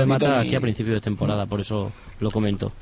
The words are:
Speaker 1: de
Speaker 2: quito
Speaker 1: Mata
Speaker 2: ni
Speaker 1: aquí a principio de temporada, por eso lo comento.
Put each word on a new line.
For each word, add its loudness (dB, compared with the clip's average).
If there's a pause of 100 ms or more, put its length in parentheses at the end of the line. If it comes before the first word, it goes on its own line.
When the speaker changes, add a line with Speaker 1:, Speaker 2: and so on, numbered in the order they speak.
Speaker 1:
de -
Speaker 2:
quito 4
Speaker 1:
Mata 4
Speaker 2:
ni 2
Speaker 1:
aquí 0
a 0
principio 0
de 0
temporada, -2
por -2
eso -2 (280)
lo 0
comento. 0 (100)